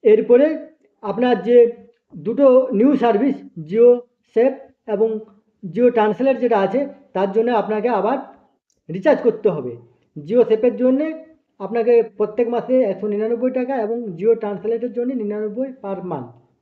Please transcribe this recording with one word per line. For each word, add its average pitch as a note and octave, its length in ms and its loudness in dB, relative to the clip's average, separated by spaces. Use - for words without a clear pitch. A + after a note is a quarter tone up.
এরপরে B3 440 4
আপনার G#3+ 400 -2
যে A#3+ 140 4
দুটো A3 300 0
নিউ B3+ 240 2
সার্ভিস, A#3+ 400 0
Jio A3+ 200 4
Save C4 200 2
এবং A3 220 -2
Jio A#3+ 120 2
Translate A3+ 440 0
যেটা A3+ 200 2
আছে, G3 200 0
তার F#3+ 200 -2
জন্য A3+ 180 0
আপনাকে G#3+ 380 -2
আবার A3+ 300 -2
রিচার্জ G3+ 340 0
করতে A3 260 0
হবে। C#3 240 -6
Jio D#3+ 320 0
Save-এর A#3+ 280 0
জন্যে C4 300 0
আপনাকে A3+ 440 2
প্রত্যেক A3 460 -4
মাসে A#3+ 340 -4
একশো G3+ 260 -4
নিরানব্বই A3 420 -2
টাকা B3+ 260 -4
এবং A3 200 -4
Jio G#3 160 0
Translate-এর G#3+ 500 -6
জন্য A#3+ 200 -6
নিরানব্বই G#3+ 560 -6
per G3 160 -8
month। B2+ 200 -10